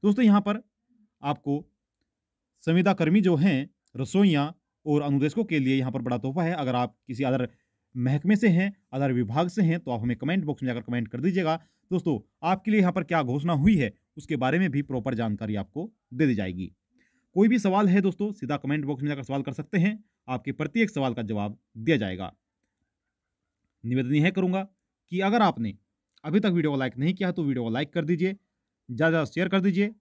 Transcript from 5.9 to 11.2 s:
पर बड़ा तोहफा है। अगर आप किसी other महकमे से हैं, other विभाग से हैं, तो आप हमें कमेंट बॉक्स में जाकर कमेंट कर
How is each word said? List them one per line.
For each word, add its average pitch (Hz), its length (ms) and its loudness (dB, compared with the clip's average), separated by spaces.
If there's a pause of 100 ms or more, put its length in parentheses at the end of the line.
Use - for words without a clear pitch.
पर 127 100 -6
बड़ा 123 160 -2
तोहफा 135 240 -4
है। 170 120 -2
अगर 131 200 -4
आप 123 220 -2 (100)
किसी 131 180 -6
other 127 240 0 (460)
महकमे 143 420 0
से 220 140 2
हैं, 190 220 2 (220)
other 135 180 0
विभाग 123 360 0
से 202 140 -2
हैं, 165 180 2
तो 135 100 -10
आप 120 120 -2
हमें 120 140 -2
कमेंट 160 280 -2
बॉक्स 147 180 -6
में 131 60 -2
जाकर 120 140 -4
कमेंट 120 260 -4
कर 120 120 -8